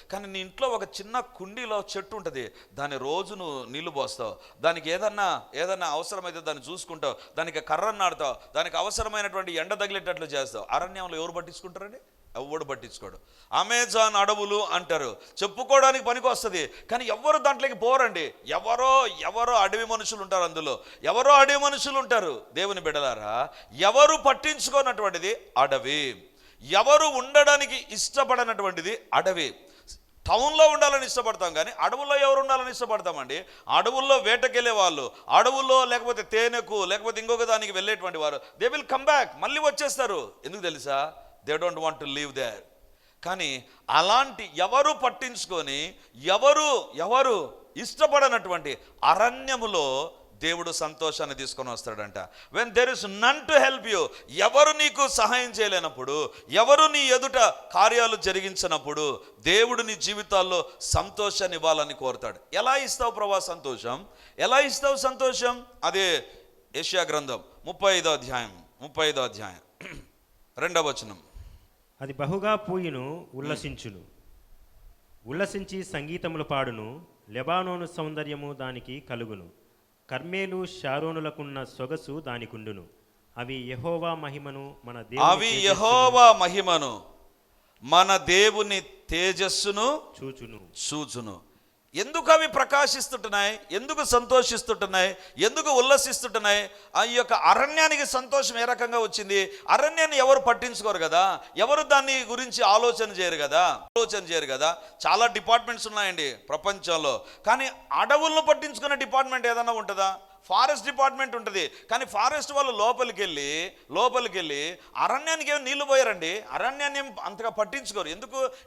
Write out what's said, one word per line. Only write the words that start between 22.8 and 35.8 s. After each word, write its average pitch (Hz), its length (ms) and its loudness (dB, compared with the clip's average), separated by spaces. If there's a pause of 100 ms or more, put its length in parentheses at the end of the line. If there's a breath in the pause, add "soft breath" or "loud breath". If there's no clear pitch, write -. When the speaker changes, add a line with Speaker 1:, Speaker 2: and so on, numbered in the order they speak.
Speaker 1:
బిడ్డలారా, 131 680 -2 (280 loud breath)
ఎవరు 269 400 6
పట్టించుకోనటువంటిది 254 1200 0 (200)
అడవి, 135 680 0 (360 soft breath)
ఎవరు 226 440 6
ఉండడానికి 277 840 4
ఇష్టపడనటువంటిది 214 1080 -2 (120)
అడవి. 160 420 0 (720 loud breath)
టౌన్లో 294 400 6
ఉండాలని 285 380 2
ఇష్టపడతాం, 214 480 -2
కానీ 156 260 -2
అడవుల్లో 277 380 0
ఎవరు 277 220 4
ఉండాలని 262 320 0
ఇష్టపడతామండి? 180 760 -6 (240 loud breath)
అడవుల్లో 262 480 4
వేటకెళ్ళే 240 540 0
వాళ్ళు, 170 400 0 (180 loud breath)
అడవుల్లో 262 560 4